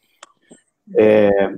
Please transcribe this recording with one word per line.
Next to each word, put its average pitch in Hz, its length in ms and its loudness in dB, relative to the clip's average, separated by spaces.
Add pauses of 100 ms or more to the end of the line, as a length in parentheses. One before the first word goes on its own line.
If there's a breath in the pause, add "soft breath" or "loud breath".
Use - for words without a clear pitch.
(960 soft breath)
É, 107 340 2 (280)